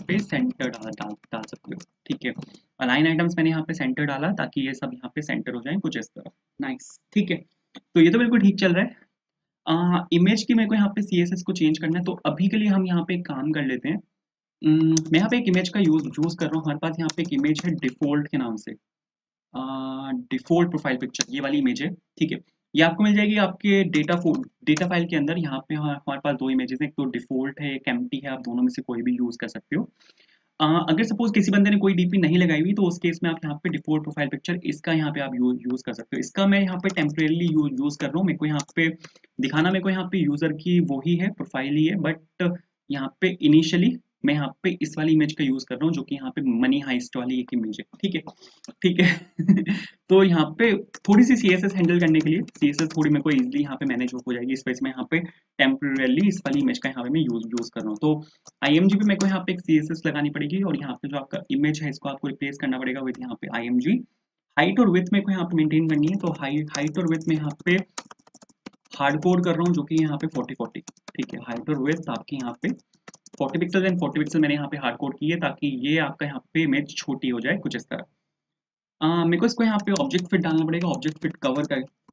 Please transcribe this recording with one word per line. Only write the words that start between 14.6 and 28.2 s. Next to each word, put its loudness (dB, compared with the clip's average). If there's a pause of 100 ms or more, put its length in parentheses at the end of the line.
उम, 6 (120)
मैं 2
यहाँ 2
पे 2
एक 0
image 2
का -2
यूज़, 4
यूज़ -2
कर -2
रहा -2
हूँ। -2
हमारे -2
पास -4
यहाँ -2
पे -2
एक -6
image 0
है 0
default -2
के -2
नाम -4
से, -14 (800)
आ, -8 (200)
default 2
profile -4
picture, -8
ये -6
वाली -2
image -2
है, -4 (280)
ठीक -2
है। -6 (360)
ये 4
आपको 2
मिल 4
जाएगी 2
आपके 2
data 0
फो-, 0 (280)
data 2
file 0
के -2
अंदर। 0
यहाँ -4
पे -8
हमा-, -2
हमारे -6
पास 0
दो -2
images -2
हैं, -2
एक -18
तो 0
default -4
है, -4
एक -8
empty -2
है, -10